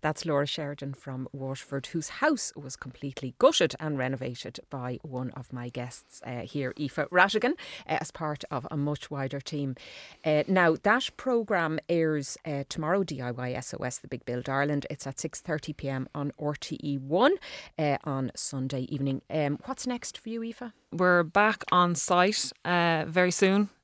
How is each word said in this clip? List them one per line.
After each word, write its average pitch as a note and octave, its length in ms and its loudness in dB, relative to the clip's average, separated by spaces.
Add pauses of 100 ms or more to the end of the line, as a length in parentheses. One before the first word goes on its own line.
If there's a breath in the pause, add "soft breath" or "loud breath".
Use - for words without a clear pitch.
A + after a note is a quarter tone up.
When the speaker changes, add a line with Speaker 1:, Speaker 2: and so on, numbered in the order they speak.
Speaker 1:
That's D3+ 240 -2
Laura C#3+ 200 2
Sheridan C#3+ 460 -6
from C3 400 -8
Waterford, C3+ 540 -6
whose D#3+ 220 -4
house - 460 0
was C#3 220 -10
completely C3 640 -8
gutted A3+ 420 6
and D3+ 160 -2
renovated B2+ 720 -4
by B2+ 340 -6
one B2+ 280 -6
of - 200 -12
my B2 200 -8
guests, - 560 -10
uh, A#2+ 140 -6
here, C3 380 -4
Aoife D3 320 -4
Rattigan, G3+ 420 4 (360 loud breath)
uh, D#3 120 0
as - 100 -8
part D3+ 400 -6
of C#3 200 -4
a D#3+ 60 -6
much C#3+ 340 -2
wider C#3 300 -4
team. C#3 360 -4 (500 loud breath)
Uh, D3+ 200 4
now, F3+ 360 6
that A#3 340 2
programme G3 600 0 (100)
airs, D#3 560 2
uh, C#3 240 -4
tomorrow, E3 340 0
D D#3+ 200 -4
I B2 80 -4
Y B2 220 -4
S - 260 -6
O - 40 -4
S, B2 160 -4
The - 100 -14
Big - 180 -8
Build B2 220 -4
Ireland. C#3+ 420 0
It's - 160 -8
at C3+ 140 -8
six - 200 -6
thirty D3+ 320 -4
P - 160 -6
M C3 260 -2
on C#3+ 240 -4
R D3 160 -2
T - 280 -8
E C#3+ 160 -2
one, F#3 380 4 (420 loud breath)
uh, D3 260 2
on C3+ 300 -2
Sunday C3 560 -4
evening. C3+ 400 -2
Um, D3 340 0
what's - 220 -6
next A#3+ 320 -6
for - 100 -12
you, A3+ 140 -6
Aoife? A#3 300 -10 (200)
Speaker 2:
We're F3 300 6
back G#3 500 4
on F3 220 6
site, F3+ 580 4 (120)
uh, E3+ 440 4
very F3+ 220 4
soon. G3 400 6 (140)